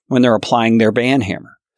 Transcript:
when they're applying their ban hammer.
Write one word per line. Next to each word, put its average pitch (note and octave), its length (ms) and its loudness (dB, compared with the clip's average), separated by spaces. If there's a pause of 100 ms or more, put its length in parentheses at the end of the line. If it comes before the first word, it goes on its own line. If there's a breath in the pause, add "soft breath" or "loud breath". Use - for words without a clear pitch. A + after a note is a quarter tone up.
when B2+ 140 0
they're B2 140 2
applying A2+ 420 0
their A2 140 2
ban B2 300 0
hammer. - 360 -10 (200)